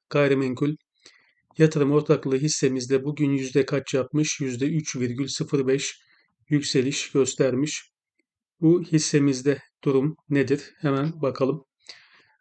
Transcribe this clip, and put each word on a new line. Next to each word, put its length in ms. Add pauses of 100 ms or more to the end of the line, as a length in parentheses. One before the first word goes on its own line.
(100)
Gayrimenkul 640 (840)
Yatırım 340
Ortaklığı 440
hissemizde 680
bugün 260
yüzde 360
kaç 280
yapmış? 460
Yüzde 260
üç 300
virgül 320
sıfır 380
beş 320 (500)
yükseliş 640
göstermiş. 720 (800)
Bu 220
hissemizde 760 (260)
durum 320 (120)
nedir? 500
Hemen 440
bakalım. 420 (760)